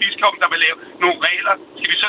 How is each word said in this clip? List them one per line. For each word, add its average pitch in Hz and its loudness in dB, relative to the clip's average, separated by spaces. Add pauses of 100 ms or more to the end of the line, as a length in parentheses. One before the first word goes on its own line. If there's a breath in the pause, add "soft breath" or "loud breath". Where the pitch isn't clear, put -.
biskoppen, 202 0
der 175 4
vil 160 2
lave 160 0 (260 loud breath)
nogle 175 2 (100)
regler, 190 0 (240)
skal - -2
vi 175 0
så 214 2